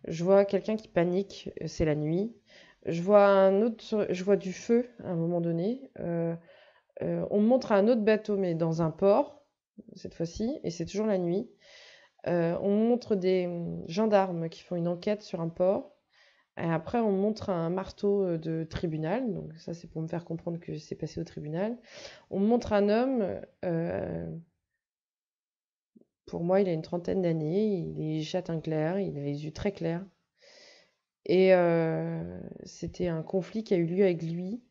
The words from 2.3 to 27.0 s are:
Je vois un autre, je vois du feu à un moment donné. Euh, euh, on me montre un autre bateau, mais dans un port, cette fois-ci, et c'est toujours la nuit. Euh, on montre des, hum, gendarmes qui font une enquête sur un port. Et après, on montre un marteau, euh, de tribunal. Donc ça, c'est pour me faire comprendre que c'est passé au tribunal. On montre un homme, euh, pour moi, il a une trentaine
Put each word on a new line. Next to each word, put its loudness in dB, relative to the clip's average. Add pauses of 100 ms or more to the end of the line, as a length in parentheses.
Je -2
vois 8
un 6
autre, 0
je -2
vois 4
du -4
feu 0 (140)
à -8
un -2
moment 0
donné. -2
Euh, -2 (680)
euh, -2
on 2
me 4
montre 2
un 6
autre 4
bateau, 2
mais 0
dans 0
un 2
port, 2 (500)
cette -16
fois-ci, -6
et -4
c'est -8
toujours -4
la 2
nuit. -2 (800)
Euh, 0
on 2
montre 2
des, 2
hum, -6
gendarmes 2
qui -14
font -8
une 0
enquête -2
sur -8
un -2
port. 0 (600)
Et -6
après, 0
on 2
montre 0
un 0
marteau, 0
euh, 0
de -4
tribunal. -2
Donc -8
ça, -10
c'est -14
pour -8
me -6
faire -6
comprendre -6
que -10
c'est -10
passé -8
au -6
tribunal. -6 (520)
On -2
montre 2
un 4
homme, 0 (240)
euh, -2 (2000)
pour -8
moi, 2
il 2
a 0
une -2
trentaine -2